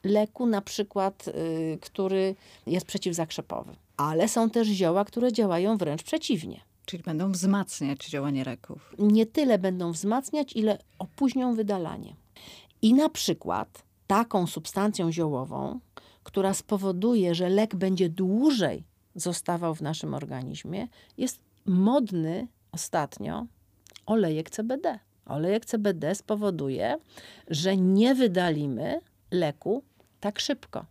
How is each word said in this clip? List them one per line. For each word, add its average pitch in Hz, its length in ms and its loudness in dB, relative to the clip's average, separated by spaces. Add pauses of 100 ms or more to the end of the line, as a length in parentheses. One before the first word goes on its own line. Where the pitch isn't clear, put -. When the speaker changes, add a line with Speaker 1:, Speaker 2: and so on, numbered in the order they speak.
Speaker 1:
leku, 214 420 2
na 214 140 2
przykład, 196 680 -4
y, 160 520 -4
który 190 540 0 (320)
jest 175 200 -2
przeciwzakrzepowy. 170 880 -6 (200)
Ale 156 320 2
są 226 220 2
też 226 180 2
zioła, 190 360 4
które 240 280 0
działają 202 440 2
wręcz 160 260 -2
przeciwnie. 247 580 -2 (260)
Speaker 2:
Czyli 170 160 -10
będą 180 300 -2
wzmacniać 180 760 0
działanie 139 360 -2
leków. - 540 -12
Speaker 1:
Nie 208 280 6
tyle 247 320 4
będą 180 340 -2
wzmacniać, 254 640 -2
ile 214 220 2 (200)
opóźnią 254 560 -2
wydalanie. 202 640 -4 (680)
I 220 120 8
na 294 140 6
przykład - 760 -4 (240)
taką 202 400 2
substancją 190 640 -2
ziołową, 139 680 -4 (420)
która 196 320 0
spowoduje, 190 800 2
że 180 140 0
lek 208 280 2
będzie 185 320 2
dłużej 190 760 2 (300)
zostawał 170 600 -2
w 165 60 -10
naszym 156 340 -4
organizmie, 139 720 -8 (300)
jest - 220 -6 (260)
modny 190 840 2 (240)
ostatnio - 760 -4 (600)
olejek 165 440 0
C 220 140 -6
B 254 140 -4
D. 302 200 -2 (280)
Olejek 185 380 0
C - 140 -2
B 202 160 2
D 156 200 -2
spowoduje, 165 840 -2 (520)
że 180 260 2
nie 196 380 6
wydalimy 170 840 0 (300)
leku 180 520 -2 (380)
tak 202 200 -4
szybko. - 500 -6